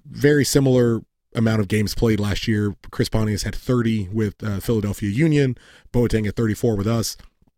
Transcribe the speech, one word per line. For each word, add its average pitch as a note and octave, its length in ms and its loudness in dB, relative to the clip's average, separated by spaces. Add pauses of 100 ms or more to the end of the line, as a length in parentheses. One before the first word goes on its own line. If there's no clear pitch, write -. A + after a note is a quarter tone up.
very C#3+ 360 2
similar B2+ 560 4 (340)
amount A2 240 2
of G2 80 0
games G#2+ 260 0
played A2 280 2
last G2+ 260 -4
year. G#2 260 0 (160)
Chris - 200 -4
Pontius G#2+ 340 0
had G#2 120 -6
thirty A2+ 520 -2
with, G#2+ 340 -4
uh, G#2+ 200 -4
Philadelphia G#2 480 -2
Union. C#3 480 2 (340)
Boateng A2+ 340 2
had G2 120 -6
thirty-four A2 400 0
with G2+ 100 -2
us. A2+ 300 -2 (400)